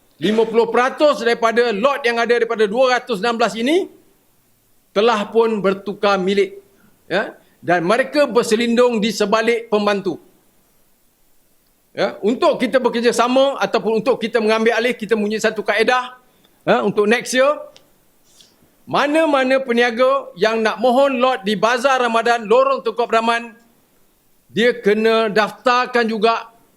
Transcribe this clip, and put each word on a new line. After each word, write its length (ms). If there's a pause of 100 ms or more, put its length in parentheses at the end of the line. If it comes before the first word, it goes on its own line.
(240)
lima 240
puluh 240
peratus 560
daripada 480
lot 320
yang 160
ada 160
daripada 240
dua 320
ratus 240
enam 160
belas 160
ini 400 (1040)
telah 320
pun 320
bertukar 560
milik. 400 (560)
Ya? 240 (240)
Dan 240
mereka 480
berselindung 720
di 80
sebalik 560
pembantu. 560 (1700)
Ya? 320
Untuk 400
kita 160
bekerjasama 800
ataupun 420
untuk 220
kita 160
mengambil 400
alih, 160
kita 240
punya 240
satu 240
kaedah, 560 (400)
ya, 240
untuk 240
next 240
year, 160 (1400)
mana-mana 720
peniaga 800
yang 240
nak 160
mohon 400
lot 240
di 160
Bazar 400
Ramadan, 480
Lorong 400
Tunku 180
Abdul 160
Rahman, 380 (960)
dia 240
kena 560
daftarkan 720
juga 480 (240)